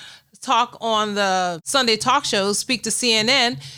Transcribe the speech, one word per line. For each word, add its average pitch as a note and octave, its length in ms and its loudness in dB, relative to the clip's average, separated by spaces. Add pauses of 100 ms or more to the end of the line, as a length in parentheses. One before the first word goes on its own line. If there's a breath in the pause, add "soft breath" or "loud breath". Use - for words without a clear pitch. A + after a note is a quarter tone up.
(400 loud breath)
talk A#3+ 420 0
on G#3+ 340 0
the F#3 480 0
Sunday A#3+ 340 0
talk B3+ 280 2
show, G3+ 280 0
speak - 300 -4
to A3 80 -2
C A#3 220 0
N A3 140 2
N, B3+ 300 2 (200 loud breath)